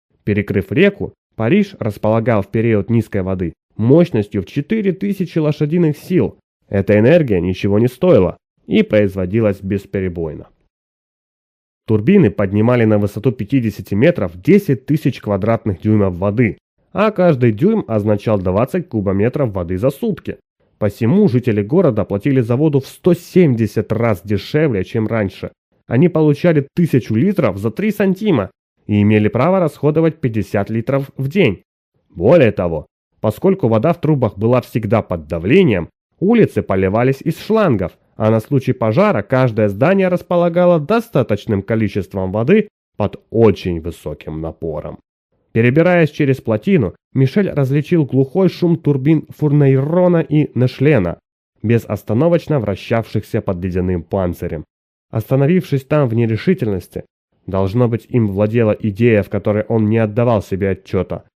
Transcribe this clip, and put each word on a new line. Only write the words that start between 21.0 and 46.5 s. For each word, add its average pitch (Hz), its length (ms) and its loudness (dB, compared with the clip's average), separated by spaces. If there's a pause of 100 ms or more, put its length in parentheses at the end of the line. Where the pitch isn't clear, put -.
жители 110 340 0
города 113 440 0
платили 131 360 -2
за 117 140 -2
воду 143 240 0
в - 80 -8
сто - 260 0
семьдесят 117 800 0
раз 113 320 -2
дешевле, 107 600 -2
чем 110 240 -4
раньше. 107 440 -4 (360)
Они 143 220 2
получали 156 640 2
тысячу 147 400 0
литров 127 440 0
за 107 120 -4
три 202 220 -4
сантима 190 580 0 (380)
и 104 140 2
имели 107 260 4
право 156 320 0
расходовать 160 600 0
пятьдесят 107 500 -4
литров 131 480 -4
в 135 100 -4
день. 139 340 0 (480)
Более 117 420 4
того, 82 360 -4 (340)
поскольку 135 460 0
вода 113 260 2
в - 80 -16
трубах 131 360 -2
была 117 240 0
всегда 110 400 -2
под 82 260 -8
давлением, 92 600 0 (300)
улицы 190 420 2
поливались 101 600 0
из - 180 -6
шлангов – 147 580 -2 (180)
а 110 160 0
на 113 80 2
случай 131 320 -2
пожара 123 520 0
каждое 117 440 0
здание 175 400 2
располагало 175 720 2
достаточным 123 840 -2
количеством 98 680 -4
воды 131 380 2 (260)
под - 340 -6
очень 104 520 2
высоким 78 580 -12
напором. 80 600 -10 (520)
Перебираясь 160 600 2
через 135 280 -2
плотину, 113 560 -2 (180)